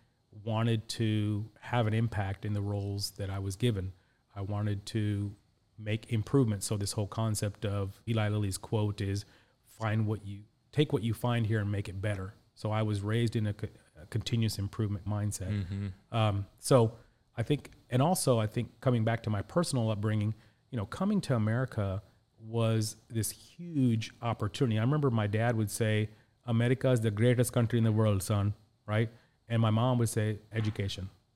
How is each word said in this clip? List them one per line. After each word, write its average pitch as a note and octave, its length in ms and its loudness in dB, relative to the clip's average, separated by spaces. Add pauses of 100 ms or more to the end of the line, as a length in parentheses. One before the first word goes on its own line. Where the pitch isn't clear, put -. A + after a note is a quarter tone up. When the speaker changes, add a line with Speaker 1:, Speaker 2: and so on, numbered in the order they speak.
(440)
Speaker 1:
wanted A2+ 440 0
to G#2+ 600 0 (120)
have A#2+ 260 0
an G#2+ 80 0
impact A2 500 -2
in G#2 80 -4
the G2+ 80 -2
roles G2+ 520 -4
that F#2+ 180 -6
I G2 80 -4
was G2 180 -4
given. G2 360 -2 (420)
I G2+ 80 -8
wanted G#2 440 -4
to G2+ 460 -2 (460)
make G#2+ 340 -4
improvements. A2 540 2
So A2 100 0
this G2+ 160 -4
whole G#2 140 -2
concept A2 580 -2
of G2 440 -4
Eli A2 200 0
Lilly's G#2 280 0
quote G#2+ 440 -2
is, G2 240 -4 (420)
"Find A2 400 -2
what G#2 200 -4
you, G2+ 140 -12 (300)
take D3+ 220 2
what A#2 100 0
you A2+ 100 0
find A#2 340 0
here A2 140 2
and G2+ 100 -2
make G#2 180 -4
it F#2+ 120 -8
better." G2 340 -4 (200)
So G#2+ 160 -6
I A2 120 0
was G#2 200 0
raised A2+ 340 0
in G#2+ 100 0
a G#2 60 -2
co-, - 160 -8 (340)
a - 40 -18
continuous A2 520 -2
improvement G2+ 480 -4
mindset. G#2 440 -2
Speaker 2:
Mm-hmm. G2 640 -6
Speaker 1:
Um, G2+ 300 2 (120)
so A#2 340 4 (440)
I A#2+ 60 -2
think, - 280 -2 (200)
and B2+ 100 2
also C#3+ 380 2
I G#2+ 80 2
think - 340 -6
coming A#2+ 240 2
back A#2 200 0
to A2+ 60 -2
my G2+ 120 0
personal C3 480 0
upbringing, G#2+ 440 0 (360)
you - 80 -6
know, G2+ 80 -4
coming G3+ 360 0
to C3+ 120 0
America G#2+ 680 0 (360)
was A2+ 580 0 (140)
this A2+ 200 -2
huge C3 840 -2 (100)
opportunity. A2+ 560 0
I A2 40 2
remember C#3+ 280 2
my A2 160 2
dad A2+ 300 2
would G#2+ 140 0
say, G#2+ 380 0 (380)
"America A#2+ 440 2
is A#2+ 120 4
the A2+ 80 2
greatest A#2 420 4
country A#2+ 260 2
in A2+ 60 4
the A2 80 4
world, G#2+ 300 4
son," G2+ 320 2 (320)
right? A2+ 240 0 (380)
And A#2 120 2
my A2+ 100 4
mom A#2+ 280 4
would A#2 100 2
say, G#2+ 300 0 (140)
"Education," G#2+ 580 -4 (260)